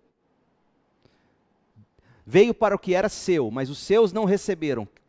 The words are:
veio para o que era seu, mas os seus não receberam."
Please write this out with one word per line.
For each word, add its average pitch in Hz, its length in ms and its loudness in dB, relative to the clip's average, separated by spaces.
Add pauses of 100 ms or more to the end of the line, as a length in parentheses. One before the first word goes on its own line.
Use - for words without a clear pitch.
(2250)
veio 196 260 4
para 202 220 0
o 190 60 0
que 180 140 -2
era 190 140 0
seu, 156 400 -2
mas 131 220 -6
os 139 80 -12
seus 202 340 2
não 214 120 -2
receberam." 160 640 -2 (200)